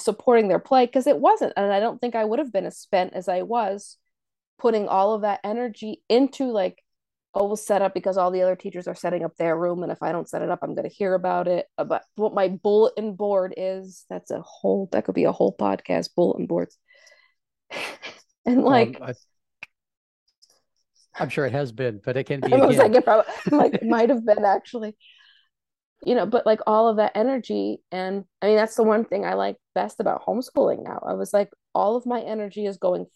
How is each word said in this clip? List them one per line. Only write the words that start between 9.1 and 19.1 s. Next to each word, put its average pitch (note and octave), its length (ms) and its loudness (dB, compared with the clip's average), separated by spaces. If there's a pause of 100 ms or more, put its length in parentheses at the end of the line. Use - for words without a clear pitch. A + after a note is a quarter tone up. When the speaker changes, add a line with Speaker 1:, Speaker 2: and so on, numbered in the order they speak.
Speaker 1:
up E3 120 -8
their E3 200 0
room. F3 280 -2
And E3 80 -6
if E3 100 -14
I E3 80 -2
don't E3 180 -6
set E3+ 140 -6
it E3+ 80 -4
up, F3+ 120 -4
I'm E3 120 -6
gonna - 140 -4
hear F#3+ 260 -2
about F3+ 320 -2
it. F3 220 -2 (100)
Uh, D3+ 60 -2
but D3 180 -4 (140)
what G#3 180 -2
my G3 140 2
bulletin G#3 640 2
board F#3+ 420 -2
is, F#3+ 540 -10
that's F3+ 220 -12
a - 80 -6
whole, G3 500 -4
that - 140 -2
could F#3+ 100 -4
be F3+ 100 0
a - 80 2
whole - 240 0
podcast, G#2 600 -4
bulletin F3 300 0
boards. F3+ 300 -4 (920)
<laughs> - 60 -10 (680)
And, B3 140 2
Speaker 2:
Um, - 60 4
Speaker 1:
like, A#3+ 360 2
Speaker 2:
I, B2 140 -10 (2000)